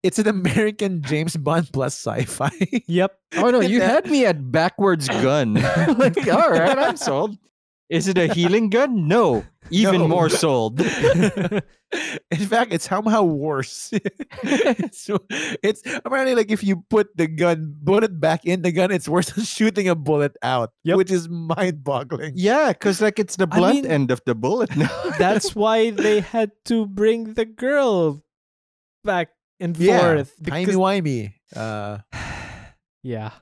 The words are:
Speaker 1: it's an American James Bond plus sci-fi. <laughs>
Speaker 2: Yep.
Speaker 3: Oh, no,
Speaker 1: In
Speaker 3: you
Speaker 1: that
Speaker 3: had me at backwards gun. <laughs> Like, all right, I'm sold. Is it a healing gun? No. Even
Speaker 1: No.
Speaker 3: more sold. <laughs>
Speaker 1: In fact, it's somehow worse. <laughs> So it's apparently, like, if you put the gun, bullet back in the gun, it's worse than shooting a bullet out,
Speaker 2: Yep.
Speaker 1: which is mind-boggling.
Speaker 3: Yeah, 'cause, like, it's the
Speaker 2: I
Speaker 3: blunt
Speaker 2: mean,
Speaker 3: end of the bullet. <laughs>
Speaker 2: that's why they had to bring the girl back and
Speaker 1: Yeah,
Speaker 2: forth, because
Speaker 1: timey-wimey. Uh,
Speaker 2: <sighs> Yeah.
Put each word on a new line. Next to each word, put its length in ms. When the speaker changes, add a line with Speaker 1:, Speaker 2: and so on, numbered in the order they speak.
Speaker 1:
it's 160
an 100
American 720
James 340
Bond 380
plus 220
sci-fi. 560
<laughs> 180
Speaker 2:
Yep. 320
Speaker 3:
Oh, 140
no, 100
Speaker 1:
In 100
Speaker 3:
you 100
Speaker 1:
that 240
Speaker 3:
had 80
me 140
at 260
backwards 560
gun. 460
<laughs> 420
Like, 220
all 220
right, 280
I'm 200
sold. 400
Is 200
it 100
a 80
healing 420
gun? 400
No. 360
Even 320
Speaker 1:
No. 60
Speaker 3:
more 200
sold. 520
<laughs> 0
Speaker 1:
In 1700
fact, 280
it's 120
somehow 360
worse. 760
<laughs> 40
So 320
it's 180
apparently, 300
like, 160
if 120
you 280
put 260
the 100
gun, 540
bullet 400
back 240
in 160
the 120
gun, 180
it's 180
worse 220
than 140
shooting 440
a 60
bullet 480
out, 300
Speaker 2:
Yep. 140
Speaker 1:
which 120
is 200
mind-boggling. 1040
Speaker 3:
Yeah, 380
'cause, 260
like, 180
it's 180
the 140
Speaker 2:
I 80
Speaker 3:
blunt 160
Speaker 2:
mean, 120
Speaker 3:
end 240
of 160
the 80
bullet. 340
<laughs> 240
Speaker 2:
that's 380
why 340
they 300
had 320
to 200
bring 480
the 120
girl 760
back 260
and 160
Speaker 1:
Yeah, 240
Speaker 2:
forth, 280
because 320
Speaker 1:
timey-wimey. 600
Uh, 440
Speaker 2:
<sighs> 260
Yeah. 260